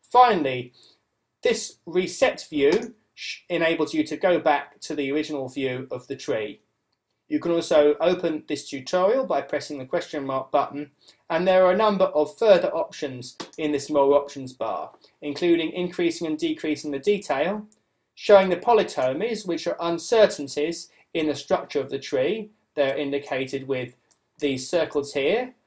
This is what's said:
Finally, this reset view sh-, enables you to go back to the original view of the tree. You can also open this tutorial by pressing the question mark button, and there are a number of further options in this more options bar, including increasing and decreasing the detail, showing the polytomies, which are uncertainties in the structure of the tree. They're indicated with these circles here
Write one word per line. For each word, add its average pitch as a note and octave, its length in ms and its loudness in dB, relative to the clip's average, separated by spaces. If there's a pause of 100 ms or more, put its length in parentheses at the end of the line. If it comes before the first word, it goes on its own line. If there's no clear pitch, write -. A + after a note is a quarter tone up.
Finally, D#3+ 680 2 (720)
this - 420 -2
reset - 640 -2
view D#3+ 440 2 (220)
sh-, - 240 -12 (100)
enables E3 440 0
you D#3 120 0
to D3+ 100 -6
go F3 240 2
back - 400 0
to - 160 -8
the C#3 160 -4
original D3 380 -4
view B2+ 420 -6
of B2+ 160 -12
the C3+ 80 -8
tree. A2 460 -6 (680)
You D3+ 120 -2
can E3+ 120 -2
also D#3 480 4
open E3+ 480 0
this D3 220 -8
tutorial F#3 560 0
by D3+ 160 -2
pressing C#3+ 380 -8
the C3 60 -12
question E3 380 -6
mark C3+ 280 -6
button, C#3+ 400 -2 (360)
and E3+ 200 0
there F#3 180 6
are F3+ 60 6
a F#3+ 60 2
number G3+ 280 4
of D3+ 320 -2
further F#3+ 300 6
options C3+ 680 -6 (220)
in D3+ 140 -2
this C#3+ 180 -2
more C#3+ 240 6
options C3+ 400 0
bar, F#2 380 -6 (320)
including D#3+ 480 0
increasing F3 560 -4
and D#3 100 -4
decreasing D#3 540 -4
the C#3 80 -4
detail, G3 680 -2 (480)
showing F#3+ 360 6
the F3 60 2
polytomies, G3 920 0
which E3 180 -4
are E3+ 140 -4
uncertainties E3+ 1080 0 (260)
in D#3+ 100 0
the D3 80 0
structure - 460 -2
of C3 100 -4
the C3+ 80 -6
tree. E3+ 540 -4 (240)
They're C3+ 200 0
indicated C#3 720 -6
with B2+ 280 -6 (420)
these C3+ 320 -4
circles D3+ 440 -2
here F#3+ 420 -2 (120)